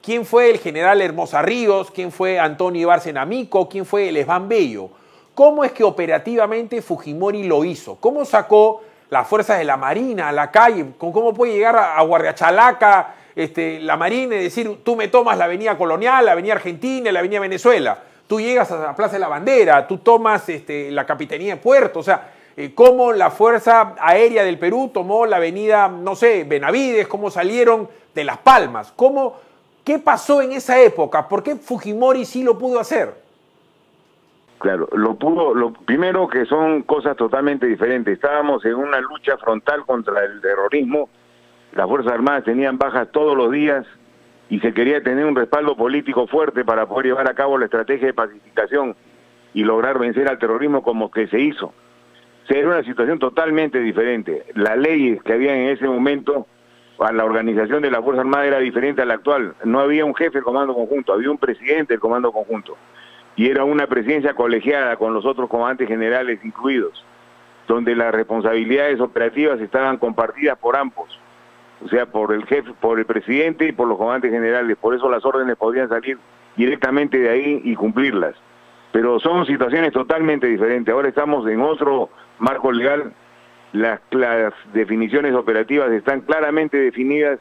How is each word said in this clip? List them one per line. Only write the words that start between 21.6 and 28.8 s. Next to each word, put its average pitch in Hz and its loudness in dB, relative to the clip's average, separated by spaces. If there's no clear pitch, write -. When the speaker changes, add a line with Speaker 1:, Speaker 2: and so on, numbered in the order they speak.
Speaker 1:
Puerto. 247 4
O 156 -8
sea, 180 -2
eh, 143 -10
¿cómo 247 6
la 185 4
Fuerza 226 4
Aérea 208 6
del 175 0
Perú 220 -2
tomó 208 0
la 208 2
Avenida, 196 2
no 180 -6
sé, 214 2
Benavides? 196 0
¿Cómo 202 -6
salieron 220 2
de 151 -4
Las 135 -6
Palmas? 147 4